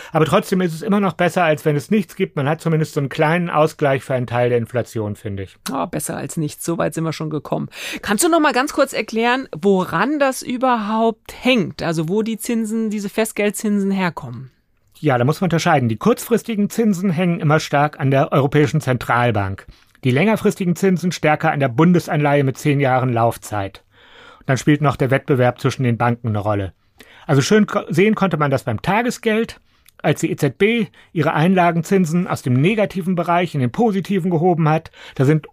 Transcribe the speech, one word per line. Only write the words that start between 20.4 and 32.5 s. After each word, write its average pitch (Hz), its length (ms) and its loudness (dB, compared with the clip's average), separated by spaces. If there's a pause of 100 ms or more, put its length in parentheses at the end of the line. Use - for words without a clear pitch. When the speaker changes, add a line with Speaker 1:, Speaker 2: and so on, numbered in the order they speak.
Speaker 1:
Zinsen 185 340 0
stärker 156 400 0
an 147 80 -2
der 135 80 2
Bundesanleihe 147 800 2
mit 135 120 -2
zehn 143 220 0
Jahren 127 320 2
Laufzeit. 113 720 -2 (560)
Und - 80 -12
dann 135 80 2
spielt 147 240 2
noch 147 160 0
der 135 160 0
Wettbewerb 123 480 2
zwischen 131 240 -2
den 120 140 0
Banken 120 320 -2
eine 104 100 -2
Rolle. 101 320 -2 (560)
Also 139 140 4
schön 214 260 4
ko-, - 220 -4
sehen 202 260 2
konnte 175 220 0
man 147 120 0
das 135 140 0
beim 107 180 -4
Tagesgeld, 226 800 -2 (420)
als 147 180 0
die 170 120 -2
E 165 40 -4
Z 139 220 -2
B 220 300 2 (260)
ihre 156 200 0
Einlagenzinsen 175 920 2
aus - 140 -4
dem 127 140 0